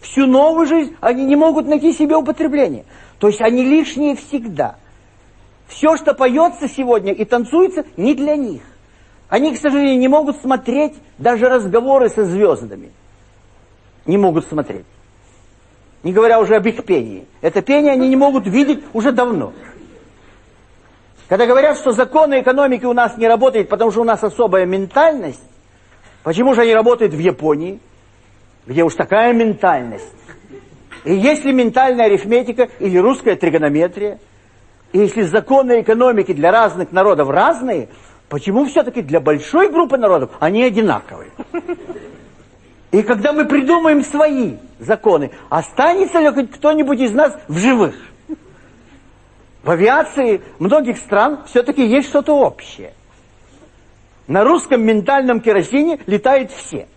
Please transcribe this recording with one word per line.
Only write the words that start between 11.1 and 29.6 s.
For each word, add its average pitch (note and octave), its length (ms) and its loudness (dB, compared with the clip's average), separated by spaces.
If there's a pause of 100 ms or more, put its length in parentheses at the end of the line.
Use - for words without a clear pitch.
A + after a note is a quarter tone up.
даже A#3 300 0
разговоры B3 600 2
со G#3+ 160 -2
звёздами. C3 680 -2 (1120)
Не F3+ 140 -2
могут E3 280 0
смотреть. G#2 400 -10 (1160)
Не F3 100 -6
говоря A3+ 260 4
уже G#3 180 2
об G3 100 0
их A#3 180 -4
пении. A2+ 420 -4 (140)
Это E3+ 220 -2
пение C#4+ 300 2
они C4 160 2
не C4 80 2
могут C4+ 300 2
видеть C4+ 460 0
уже A3+ 180 -2
давно. A3 420 -2 (1800)
Когда G#3 180 2
говорят, C4+ 300 2
что C4+ 160 -2
законы C4+ 480 2
экономики B3+ 440 0
у B3 80 0
нас A#3+ 240 0
не A3+ 100 -2
работают, A3+ 420 2
потому G#3+ 220 0
что G#3+ 120 -2
у - 20 2
нас A3+ 180 0
особая F#3+ 420 0
ментальность, G3 800 -2 (800)
почему A3+ 320 0
же A#3 80 2
они A3+ 100 2
работают A3+ 420 2
в D3+ 40 -6
Японии, D#3+ 600 -2 (880)
где C#3+ 180 -2
уж D#3 100 -2
такая G#3+ 380 0
ментальность? E3+ 720 -2 (1000)